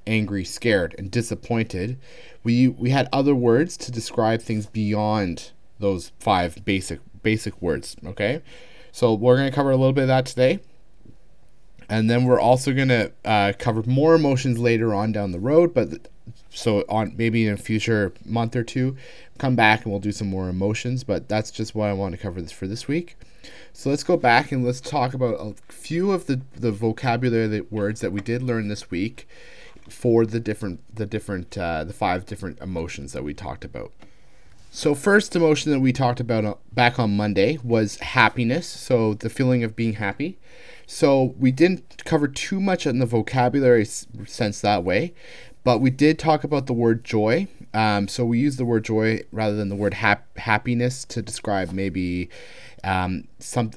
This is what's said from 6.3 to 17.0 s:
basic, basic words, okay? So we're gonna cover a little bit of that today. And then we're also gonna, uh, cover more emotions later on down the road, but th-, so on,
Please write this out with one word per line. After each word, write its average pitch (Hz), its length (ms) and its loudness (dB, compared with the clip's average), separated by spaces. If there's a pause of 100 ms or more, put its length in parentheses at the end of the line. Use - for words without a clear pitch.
basic, 95 360 -2 (240)
basic 110 380 -2
words, 78 440 -4
okay? 104 360 -2 (500)
So 117 220 2
we're 123 240 6
gonna 139 140 2
cover 139 200 2
a 131 60 4
little 131 140 4
bit 135 120 2
of 131 60 2
that 131 180 2
today. 131 320 2 (1300)
And 110 200 2
then 120 140 4
we're 123 160 6
also 131 340 4
gonna, 127 380 2 (140)
uh, 101 340 4
cover 110 240 -2
more 139 320 4
emotions 131 440 2
later 117 340 2
on 104 180 0
down 101 200 -2
the 87 80 -6
road, 165 340 4
but 117 160 0
th-, 78 120 -12 (480)
so 104 380 0
on, 107 300 -2